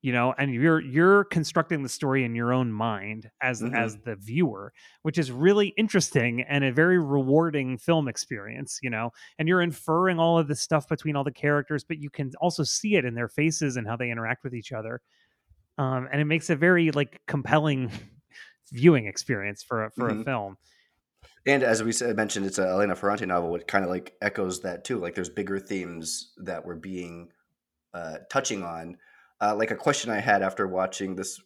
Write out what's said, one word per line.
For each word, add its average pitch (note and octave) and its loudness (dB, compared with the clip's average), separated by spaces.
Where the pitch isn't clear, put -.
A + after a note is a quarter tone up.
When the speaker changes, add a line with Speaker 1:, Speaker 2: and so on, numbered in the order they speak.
Speaker 1:
you C3 -2
know, B2 2
and C#3 0
you're, D#3+ 4
you're E3+ 4
constructing D#3+ -2
the B2+ -6
story C3+ 0
in A#2 -4
your A#2 0
own B2+ 2
mind G#2+ -4
as, B2 -4
Speaker 2:
Mm-hmm. A#2+ -4
Speaker 1:
as A2+ -2
the A2+ -6
viewer, A2 -2
which D#3+ -4
is C3+ -2
really F#3+ 4
interesting C3 0
and C#3+ 0
a C3 2
very F3 6
rewarding C#3 2
film D#3+ 2
experience, A#2 -8
you B2+ -4
know, A#2 -4
and D#3+ 2
you're F3+ 4
inferring E3+ 2
all E3 6
of D#3 2
this B2+ -4
stuff D#3 0
between D3+ -2
all C#3 0
the C3+ -2
characters, D3 0
but D#3+ -8
you D3 -12
can C3+ -6
also E3+ 0
see G#3 0
it C3+ 4
in A#2+ -2
their A#2 -4
faces D3+ 0
and A2 -4
how A#2 -2
they A#2+ -4
interact A#2 -4
with B2+ -8
each A#2 -10
other. A2+ -8
Um, C3 -2
and C#3+ 0
it D3+ 2
makes D#3+ 0
a D#3 4
very, E3+ 4
like, C#3+ -2
compelling C#3 0
<laughs> - -20
viewing B2+ 6
experience G2+ -6
for A2 -4
a, G#2+ -12
for B2 -2
Speaker 2:
Mm-hmm. G#2+ -4
Speaker 1:
a - -10
film. G#2+ -6
Speaker 2:
And C3+ 4
as A2 4
we A#2 0
said, A#2 -2
mentioned, G#2 0
it's F#2+ -4
a F#2+ 2
Elena F#2+ 2
Ferrante G2+ 0
novel, F2 0
which F2 -6
kinda, F#2+ 2
like, F#2 -6
echoes F#2 -2
that F2+ -8
too. A#2+ -4
Like, E2+ -6
there's F2+ -4
bigger G2 -4
themes F2 -8
that F2+ -10
were F2 -10
being, F2 -12
uh, D#2+ -10
touching A#2 -4
on. E2+ -12
Uh, G#2 2
like, A2 0
a G#2 -2
question C#3 -2
I G#2 -2
had G2+ 2
after F#2+ -2
watching F#2 -2
this - -8